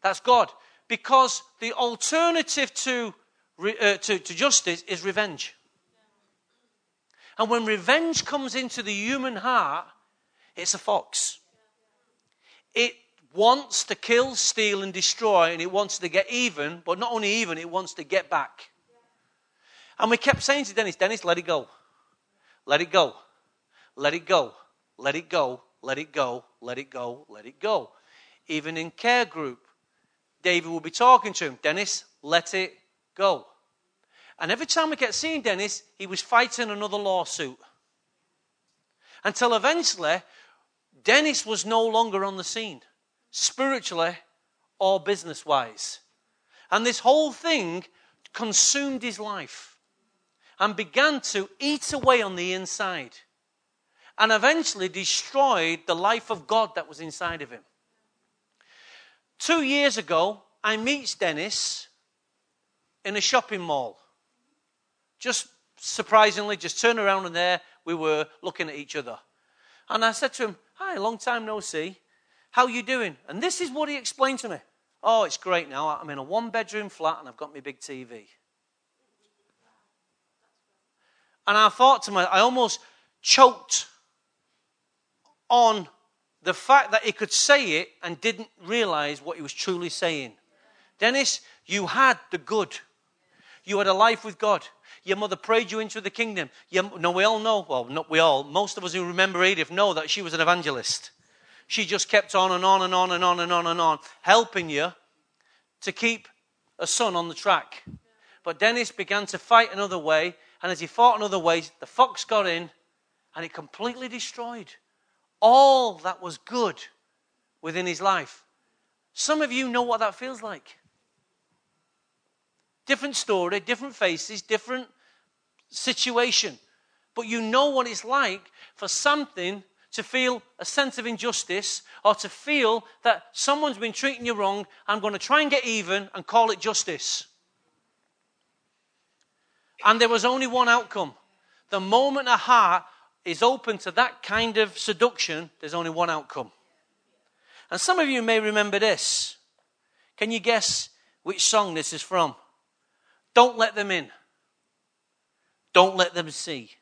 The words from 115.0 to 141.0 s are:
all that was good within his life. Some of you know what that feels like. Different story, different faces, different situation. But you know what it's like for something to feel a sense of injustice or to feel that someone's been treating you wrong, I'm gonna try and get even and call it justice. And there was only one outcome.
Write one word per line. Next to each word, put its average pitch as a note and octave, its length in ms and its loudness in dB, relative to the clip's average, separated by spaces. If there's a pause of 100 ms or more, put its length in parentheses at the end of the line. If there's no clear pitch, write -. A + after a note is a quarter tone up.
all B3+ 600 8
that F3 240 -6
was E3 160 -10
good A3 420 -2 (800)
within E3 240 -6
his E3+ 160 -6
life. F#3 420 -2 (720)
Some D4+ 300 -2
of C4 80 -4
you B3+ 180 -2
know B3 140 0
what A#3 160 -2
that G#3+ 160 -2
feels B3 260 -14
like. G3+ 380 -16 (2000)
Different C4+ 280 -2
story, F#3+ 440 -2
different B3 340 -8
faces, F#3+ 480 -4
different B3 460 -6 (840)
situation. A#3+ 880 -2 (560)
But A#3 140 -8
you A#3 140 -2
know B3+ 280 2
what C4 180 0
it's A3+ 160 -10
like A3 380 -2 (320)
for - 140 -12
something G3+ 760 -2 (280)
to - 120 -8
feel B3+ 380 -2 (180)
a F3+ 60 -10
sense C#4 320 -2
of A3+ 100 -6
injustice G#3 720 -6 (220)
or G#3 120 6
to G#3 140 -10
feel A#3+ 560 0 (180)
that A3 200 2 (100)
someone's C#4+ 440 0
been A3 160 -6
treating B3+ 320 -4
you A#3+ 80 -2
wrong, G3+ 340 -2 (200)
I'm G#3 120 -2
gonna G3+ 180 -4
try C#4+ 240 4
and D4 80 0
get C4 160 0
even G3+ 480 -4
and F3+ 120 -12
call A3 260 4
it F#3+ 80 -4
justice. G3 640 -4 (2500)
And A3 160 4
there A#3 100 6
was A3+ 160 2
only C4 220 0
one A#3+ 220 2
outcome. G3+ 440 0 (560)